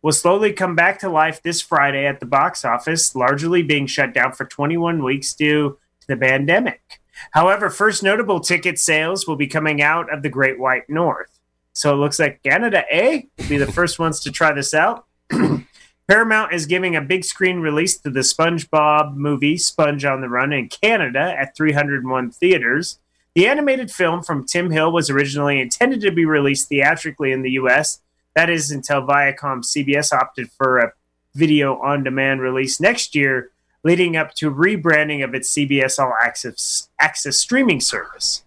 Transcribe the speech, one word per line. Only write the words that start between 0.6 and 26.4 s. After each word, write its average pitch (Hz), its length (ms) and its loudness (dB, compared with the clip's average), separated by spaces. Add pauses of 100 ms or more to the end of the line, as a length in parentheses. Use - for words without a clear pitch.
back 180 220 2
to 190 100 -6
life 160 340 0
this 170 200 -4
Friday 139 420 0
at 139 160 -2
the 127 60 -12
box 139 400 0
office, 143 480 -2
largely 143 480 2
being 147 240 0
shut 131 260 -2
down 131 200 0
for 131 120 -10
twenty-one 165 580 -2
weeks 139 300 -2
due 151 460 0 (240)
to - 40 -20
the 131 120 -2
pandemic. 139 840 0 (300)
However, 190 400 4
first 208 320 0
notable 202 380 0
ticket 175 380 -2
sales 165 480 0
will 160 100 -4
be 143 100 -2
coming 151 340 -2
out 156 320 0
of 147 100 -8
the 147 60 -4
Great 131 300 0
White 127 320 -2
North. 156 400 -2 (440)
So 147 200 2
it 143 40 0
looks 143 200 -2
like 147 240 -2
Canada, 190 480 0
eh, 233 320 2 (160)
will - 100 -10
be 143 80 0
the 135 140 0
first 170 300 -2
ones 160 200 -2
to - 120 -10
try 156 200 2
this 143 220 -4
out. 190 320 0 (240)
<clears throat> - 760 -4
Paramount 220 440 2
is 165 140 -4
giving 180 300 0
a 156 40 0
big 175 240 -2
screen 185 360 -2
release 156 380 0
to 147 120 -6
the 135 100 -2
SpongeBob 151 960 2
movie, 143 420 0
Sponge 147 480 0
on 135 160 0
the 131 80 -8
Run, 127 240 0
in 127 160 -2
Canada 170 680 0
at 139 160 -6
three 156 160 0
hundred 143 340 0
one 127 280 -2
theaters. 156 680 0 (380)
The 175 100 6
animated 262 460 0
film 170 320 -2
from 143 200 -4
Tim 175 280 -2
Hill 156 180 2
was 165 180 0
originally 139 520 0
intended 240 400 0
to 202 100 2
be 165 140 2
released 143 440 2